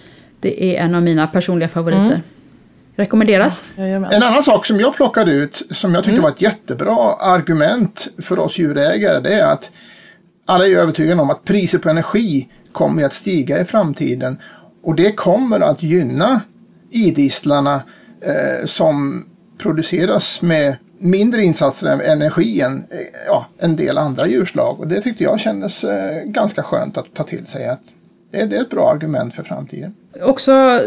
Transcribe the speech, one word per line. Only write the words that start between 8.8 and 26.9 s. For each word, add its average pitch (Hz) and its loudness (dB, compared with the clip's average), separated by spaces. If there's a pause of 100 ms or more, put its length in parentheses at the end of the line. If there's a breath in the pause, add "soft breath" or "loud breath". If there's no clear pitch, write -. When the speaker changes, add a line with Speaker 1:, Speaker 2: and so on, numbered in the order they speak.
Speaker 3:
det 143 0
är 196 4
att - 0 (720 loud breath)
alla 185 4
är 185 4
övertygade 165 2
om 139 2
att - -6
priset 196 0
på 170 2
energi 160 0 (240 soft breath)
kommer 151 0
att 135 0
stiga 170 -2
i 180 -2
framtiden. 139 -2 (460 loud breath)
Och 160 0
det 180 4
kommer 208 0
att - 0
gynna 170 0 (480)
idisslarna, 143 0 (400 loud breath)
eh, 139 -4
som 143 -2 (320)
produceras 170 -2
med 151 2 (240)
mindre 208 2
insatser 165 0
av 143 -2
energi 156 0
än, 135 -2
eh, - -12 (300)
ja, - -2 (120)
en 170 0
del 143 -2
andra 147 -2
djurslag. 175 -2
Och - -8
det 196 -2
tyckte 220 -4
jag 156 2
kändes, 202 -6
eh, 196 -4
ganska 208 -4
skönt 127 -4